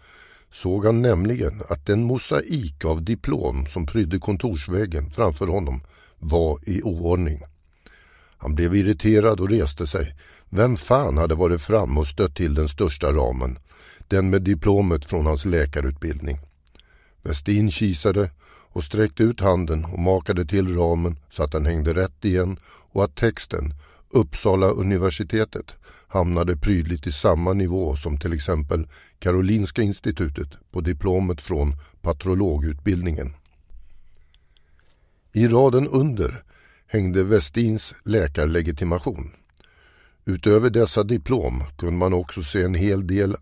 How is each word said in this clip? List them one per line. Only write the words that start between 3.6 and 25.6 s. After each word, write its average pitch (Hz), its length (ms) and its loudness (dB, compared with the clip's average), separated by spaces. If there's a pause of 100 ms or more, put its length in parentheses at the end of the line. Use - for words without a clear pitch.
som 82 200 -6
prydde 92 320 -2
kontorsväggen 90 920 -4
framför 98 360 0
honom 78 340 -4 (380)
var 80 500 0
i 90 140 -2
oordning. 85 600 -2 (960)
Han 65 160 -4
blev 85 200 2
irriterad 107 640 4
och 98 100 0
reste 87 360 0
sig. 76 300 -4 (320)
Vem 113 280 2
fan 123 420 2
hade 80 160 2
varit 85 280 2
fram 87 360 2
och 76 80 0
stött 80 300 -2
till 76 180 0
den 76 140 0
största 78 440 -2
ramen, 64 460 -2 (500)
den 95 220 2
med 98 120 2
diplomet 95 640 2
från 78 220 -2
hans 76 180 0
läkarutbildning? 71 920 -2 (840)
Westin 104 480 0
kisade 98 600 0 (420)
och - 120 -6
sträckte 107 380 0
ut 117 180 2
handen 85 440 2
och 85 140 -8
makade 90 460 0
till 92 320 0
ramen 85 420 0 (120)
så - 120 -4
att 71 100 -2
den 78 140 0
hängde 80 280 0
rätt 92 300 -4
igen 92 320 0 (360)
och 98 120 2
att - 120 -6
texten 73 580 -2 (380)
Uppsala 95 540 2
universitetet 95 1080 -2 (320)